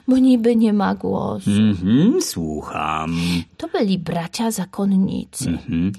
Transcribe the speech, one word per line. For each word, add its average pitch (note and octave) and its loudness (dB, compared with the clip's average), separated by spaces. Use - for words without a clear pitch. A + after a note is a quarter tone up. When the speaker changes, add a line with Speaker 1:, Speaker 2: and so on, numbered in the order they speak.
Speaker 1:
bo B3+ 4
niby A#3+ 4
nie A3 4
ma G3 2
głosu. F#3 -4
Speaker 2:
Mhm, G#2+ 4
słucham. D#2 -4
Speaker 1:
To E4 -10
byli G3+ 0
bracia E3+ -6
zakonnicy. F#3+ -2
Speaker 2:
Mhm. E2+ -4